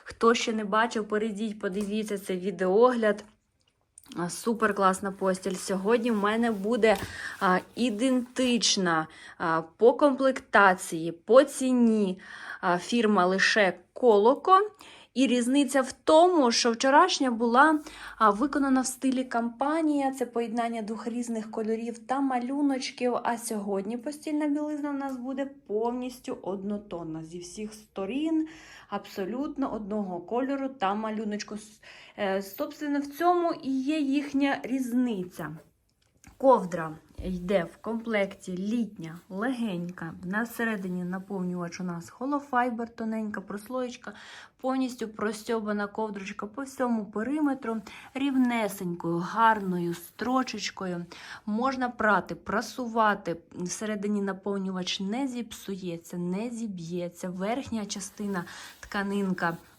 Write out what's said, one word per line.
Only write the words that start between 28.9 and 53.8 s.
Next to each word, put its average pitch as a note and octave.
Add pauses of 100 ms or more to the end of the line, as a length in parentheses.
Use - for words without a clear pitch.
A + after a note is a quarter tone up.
одного G3+
кольору C4
та G3+
малюночку. G#3+
С-, - (360)
е, G3
собственно, C#4+
в C#4+
цьому E4+ (100)
і C4
є D4+
їхня C#4
різниця. A#3 (840)
Ковдра F3+ (280)
йде F3+ (100)
в -
комплекті G#3
літня, F#3+ (100)
легенька. F#3+ (100)
На G3+
середині G3
наповнювач F3+
у F#3
нас E3+
холофайбер, B3
тоненька A3
прослоєчка, B3 (480)
повністю C4
простьобана G#3+
ковдрочка G3+
по C#4
всьому A#3+
периметру, C4 (360)
рівнесенькою, A3
гарною F#3
строчечкою. G3+ (400)
Можна B3
прати, G3+
прасувати, G#3+ (180)
всередині G#3